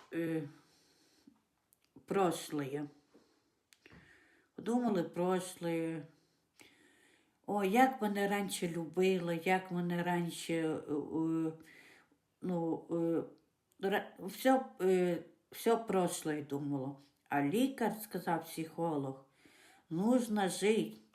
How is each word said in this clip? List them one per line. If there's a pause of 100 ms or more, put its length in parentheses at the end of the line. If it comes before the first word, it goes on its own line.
(120)
е, (1600)
прошлое. (1700)
Подумали
прошлое. (1400)
О,
як
мене
раніше
любили,
як
мене
раніше,
е,
е, (880)
ну,
е, (680)
ра-,
все, (160)
е, (320)
все
прошлое
думало. (260)
А
лікар
сказав,
психолог: (680)
«Нужно
жити (180)